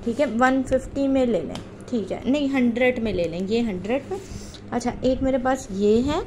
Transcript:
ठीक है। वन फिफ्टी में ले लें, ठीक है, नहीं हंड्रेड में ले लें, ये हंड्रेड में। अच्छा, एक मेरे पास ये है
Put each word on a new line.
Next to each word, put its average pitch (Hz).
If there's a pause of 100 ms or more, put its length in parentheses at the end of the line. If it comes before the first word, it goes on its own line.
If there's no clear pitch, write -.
ठीक 233
है। 294
वन 254
फिफ्टी 262
में 269
ले 214
लें, 104 (320)
ठीक 196
है, - (100)
नहीं 285
हंड्रेड 247
में 226
ले 175
लें, 165
ये 208
हंड्रेड 226
में। 381 (520)
अच्छा, 240 (100)
एक 254
मेरे 269
पास 262
ये 208
है 294